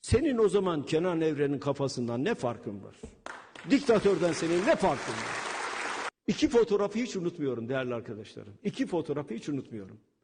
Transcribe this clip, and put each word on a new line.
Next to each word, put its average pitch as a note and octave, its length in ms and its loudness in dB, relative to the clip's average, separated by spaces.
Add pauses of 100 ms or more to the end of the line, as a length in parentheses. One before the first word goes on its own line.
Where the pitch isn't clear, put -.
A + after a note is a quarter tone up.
Senin C4 360 2
o G#3+ 120 6
zaman F3 360 0
Kenan E3 360 2
Evren'in C#3+ 380 0
kafasından C3 640 -2
ne A3+ 100 0
farkın A2 480 -6
var? G#2 120 -18 (720)
Diktatörden G3 640 4
senin E3+ 320 0
ne D4+ 100 6
farkın C#3+ 380 0
var? - 240 -6 (920)
İki D4 220 2
fotoğrafı G#3 500 4
hiç B3 160 -2
unutmuyorum C3+ 540 -2
değerli B2+ 240 -2
arkadaşlarım. G#2+ 600 -10 (100)
İki A3+ 240 -2
fotoğrafı D3+ 460 -2
hiç A3+ 160 -8
unutmuyorum. G#2+ 500 -8 (240)